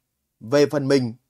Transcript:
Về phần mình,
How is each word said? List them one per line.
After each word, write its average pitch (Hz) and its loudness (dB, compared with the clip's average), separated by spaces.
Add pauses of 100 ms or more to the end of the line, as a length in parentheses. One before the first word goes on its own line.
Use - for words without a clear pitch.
(400)
Về 139 2
phần 139 -4
mình, 127 0 (160)